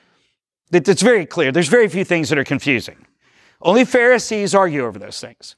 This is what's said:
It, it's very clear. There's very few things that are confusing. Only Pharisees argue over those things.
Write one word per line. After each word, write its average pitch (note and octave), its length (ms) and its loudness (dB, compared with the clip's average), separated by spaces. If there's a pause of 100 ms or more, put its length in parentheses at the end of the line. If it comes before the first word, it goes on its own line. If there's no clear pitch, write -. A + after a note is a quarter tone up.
(720)
It, F3 160 2
it's F#3+ 140 2
very G#3+ 240 2
clear. C#3 260 -2
There's E3 160 0
very A3+ 200 4
few F3 180 -4
things E3 240 -2
that D#3 80 -2
are C3+ 60 0
confusing. - 600 -4 (560)
Only A3 240 4
Pharisees A3 720 0
argue D#3+ 300 0
over G#2 140 -10
those G2 200 -16
things. - 380 -20